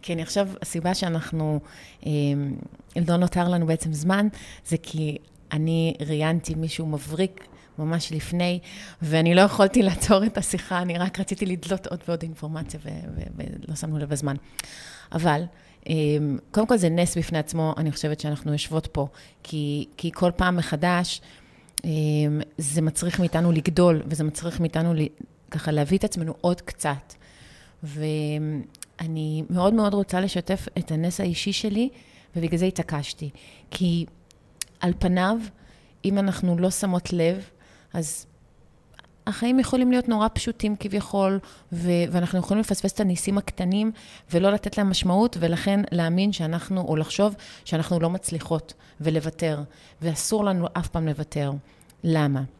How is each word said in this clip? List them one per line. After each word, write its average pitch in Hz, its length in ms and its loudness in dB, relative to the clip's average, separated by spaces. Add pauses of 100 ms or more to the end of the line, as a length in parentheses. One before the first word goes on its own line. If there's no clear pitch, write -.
כי 175 120 -6
אני 165 80 -4
עכשיו, 196 260 0 (140)
הסיבה 175 320 -2
שאנחנו, 160 640 -2 (460)
אמ, 143 500 0 (520)
לא 170 100 4
נותר 175 320 2
לנו 175 160 2
בעצם 160 280 0
זמן, 185 340 2 (400)
זה 165 100 0
כי 156 400 -4 (340)
אני 165 420 2 (140)
ראיינתי 156 480 0
מישהו 160 300 -4
מבריק 156 640 -4 (320)
ממש 160 320 -2
לפני, 175 480 -2 (420)
ואני 160 340 4
לא 185 60 10
יכולתי 202 420 6
לעצור 196 420 4
את 220 120 0
השיחה, 185 440 -2
אני 175 160 -2
רק 180 220 -2
רציתי 196 260 -2
לדלות 185 420 -4
עוד 165 200 -8
ועוד 170 160 -2
אינפורמציה, 156 600 -8
ו-, 147 60 -10 (260)
ו-, 78 60 -6 (460)
ולא 156 80 -6
שמנו 156 220 -4
לב 147 140 -4
הזמן. 143 240 -2 (760)
אבל, 160 320 2 (460)
אמ, 151 480 2 (140)
קודם 220 160 2
כל 247 100 4
זה 175 120 4
נס 170 280 2
בפני 170 200 -2
עצמו, 156 400 0
אני 160 140 0
חושבת 151 280 -2
שאנחנו 147 320 -2
יושבות 156 400 -2
פה, 139 160 -2 (360)
כי, 147 420 -4 (120)
כי 165 160 -4
כל 180 220 2
פעם 180 220 2
מחדש, 175 640 0 (640)
אמ, 165 60 -2 (680)
זה 151 240 0
מצריך 160 380 0
מאיתנו 170 320 2
לגדול, 160 540 4
וזה 151 180 -2
מצריך 160 360 -4
מאיתנו 165 340 0
ל-, 156 120 2 (460)
ככה 156 200 -4
להביא 151 260 2
את - 60 2
עצמנו 165 380 -4
עוד 180 200 0
קצת. - 520 -6 (1900)
ואני 156 500 -4
מאוד 180 240 4
מאוד 208 200 4
רוצה 196 280 0
לשתף 190 460 -2 (100)
את 170 140 -4
הנס 165 280 -2
האישי 185 340 -2
שלי, 220 360 0 (460)
ובגלל 165 220 0
זה 180 80 2
התעקשתי. 156 640 -4 (420)
כי 170 340 0 (720)
על 180 200 2
פניו, 185 380 2 (680)
אם 202 120 2
אנחנו 185 400 2
לא 185 140 2
שמות 180 420 -2
לב, 175 360 0 (440)
אז 165 320 -6 (1040)
החיים 240 320 2
יכולים 254 320 4
להיות 247 180 4
נורא 214 240 4
פשוטים 214 420 -2
כביכול, 196 640 0 (320)
ו-, 170 180 -2 (220)
ואנחנו 175 280 2
יכולים 196 220 2
לפספס 196 320 0
את - 60 -10
הניסים 196 380 2
הקטנים, 202 540 0 (400)
ולא 185 200 4
לתת 208 260 -2
להם 202 120 2
משמעות, 190 500 2
ולכן 170 400 2 (120)
להאמין 175 400 2
שאנחנו, 170 500 -2
או 156 140 0
לחשוב 196 400 0 (300)
שאנחנו 165 340 0
לא 165 100 2
מצליחות, 165 640 -4 (280)
ולוותר, 156 600 -2 (380)
ואסור 170 440 0
לנו 180 280 2
אף 175 140 -2
פעם 165 200 -2
לוותר. 147 440 -4 (520)
למה? 147 380 2 (180)